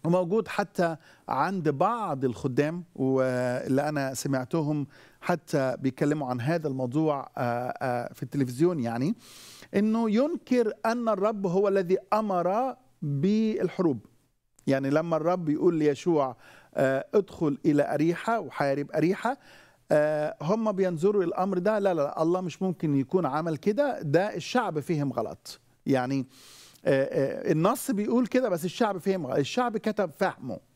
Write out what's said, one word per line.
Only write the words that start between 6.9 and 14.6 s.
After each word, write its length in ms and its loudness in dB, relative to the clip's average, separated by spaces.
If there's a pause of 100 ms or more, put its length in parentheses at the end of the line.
آه، 40 -4
آه، 720 -4
في 100 -10
التلفزيون، 560 0
يعني، 360 -2 (600)
إنه 360 2
ينكر 600 0 (120)
أن 240 0
الرب 380 0
هو 200 2
الذي 300 2 (160)
أمر 600 0 (260)
بالحروب. 1040 0 (600)